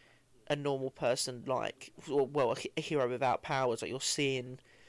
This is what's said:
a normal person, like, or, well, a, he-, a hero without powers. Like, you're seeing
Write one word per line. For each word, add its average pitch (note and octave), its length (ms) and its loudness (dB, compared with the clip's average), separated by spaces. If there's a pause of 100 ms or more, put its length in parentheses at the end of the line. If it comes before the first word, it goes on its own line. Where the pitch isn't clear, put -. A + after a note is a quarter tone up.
(500)
a D3 60 2
normal C#3 360 -2
person, B2 540 -2
like, B2 460 -2 (180)
or, C#3 160 6
well, C#3 280 2
a, - 60 -2
he-, - 180 -8
a E3 40 0
hero C#3 280 0
without B2 320 0
powers. C3 400 0
Like, - 100 -6
you're B2+ 80 -6
seeing C3 600 -2 (300)